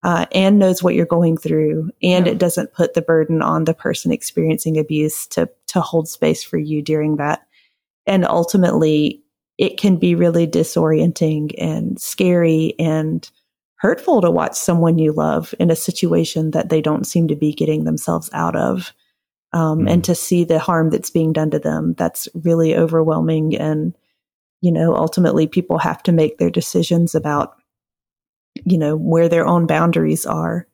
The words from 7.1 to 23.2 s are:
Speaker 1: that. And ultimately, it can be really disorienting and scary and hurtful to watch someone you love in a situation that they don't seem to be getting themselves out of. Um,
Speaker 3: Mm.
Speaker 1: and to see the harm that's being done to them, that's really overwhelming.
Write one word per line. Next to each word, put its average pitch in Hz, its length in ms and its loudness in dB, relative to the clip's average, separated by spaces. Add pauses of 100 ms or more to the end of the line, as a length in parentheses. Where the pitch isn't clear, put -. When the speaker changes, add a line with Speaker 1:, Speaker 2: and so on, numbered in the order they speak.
Speaker 1:
that. 147 320 -4 (580)
And 190 200 2
ultimately, 160 960 2 (360)
it - 200 -2
can 196 180 2
be 175 200 2
really 170 320 2
disorienting 160 1080 0
and - 400 -4
scary 170 800 2
and 160 540 -2 (480)
hurtful 269 400 2
to 175 120 4
watch 165 240 0
someone 170 420 2
you 156 140 2
love 156 480 -2
in 175 100 2
a 165 60 4
situation 165 760 -2
that - 180 -2
they 160 120 2
don't 156 240 -2
seem 170 220 0
to 156 80 0
be 151 180 -2
getting 156 300 -2
themselves 160 500 -4
out 165 220 -2
of. - 380 -4 (600)
Um, 160 260 0
Speaker 3:
Mm. - 120 0
Speaker 1:
and 175 140 2
to 175 100 0
see 175 280 0
the 165 160 2
harm 160 300 0
that's - 200 -4
being 160 240 0
done 156 180 0
to 151 80 -2
them, 156 380 -4
that's - 360 -4
really 165 420 0
overwhelming. 160 800 0